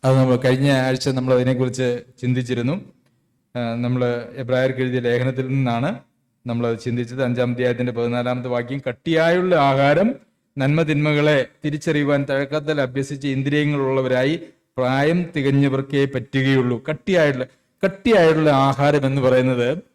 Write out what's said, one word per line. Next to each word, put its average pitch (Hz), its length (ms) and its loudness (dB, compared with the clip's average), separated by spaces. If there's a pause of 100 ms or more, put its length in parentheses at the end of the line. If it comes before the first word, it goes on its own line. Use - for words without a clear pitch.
അത് 131 140 4
നമ്മൾ 127 180 4
കഴിഞ്ഞ 131 340 2
ആഴ്ച 131 380 0
നമ്മൾ 127 260 0
അതിനെക്കുറിച്ച് 127 680 0 (180)
ചിന്തിച്ചിരുന്നു. 127 720 -2 (640)
ആ, 117 180 -6
നമ്മൾ 120 640 -2
എബ്രായർക്ക് 127 420 -2
എഴുതിയ 127 220 -2
ലേഖനത്തിൽ 127 480 -2
നിന്നാണ് 135 500 -2 (480)
നമ്മളത് 117 320 -2
ചിന്തിച്ചത്. 123 460 -4
അഞ്ചാം 123 260 0
അധ്യായത്തിന്റെ 123 420 -2
പതിനാലാമത്തെ 123 560 -4
വാക്യം, 123 400 -6
"കട്ടിയായുള്ള 170 680 0
ആഹാരം 143 600 2 (440)
നന്മ 147 240 2
തിന്മകളെ 151 640 2 (180)
തിരിച്ചറിയുവാൻ 147 680 0
തഴക്കത്തിൽ 147 500 -2
അഭ്യസിച്ച 135 460 -4
ഇന്ദ്രിയങ്ങളുള്ളവരായി 135 1120 0 (360)
പ്രായം 143 500 0 (100)
തികഞ്ഞവർക്കേ 139 680 0
പറ്റുകയുള്ളൂ." 131 840 0
കട്ടിയായിട്ടുള്ള, 151 580 0 (380)
കട്ടിയായിട്ടുള്ള 165 680 4
ആഹാരം 139 560 2
എന്ന് 139 140 0
പറയുന്നത് 127 580 2 (160)